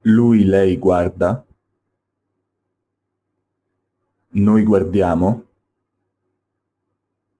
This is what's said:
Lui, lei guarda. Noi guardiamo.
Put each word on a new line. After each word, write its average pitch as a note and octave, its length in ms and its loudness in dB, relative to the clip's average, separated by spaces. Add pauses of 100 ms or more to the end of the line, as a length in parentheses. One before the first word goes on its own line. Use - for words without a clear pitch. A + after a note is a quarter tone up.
Lui, A2 440 2
lei F#2+ 320 0
guarda. F2+ 680 -2 (2750)
Noi G#2+ 340 0
guardiamo. F#2 840 -2 (1900)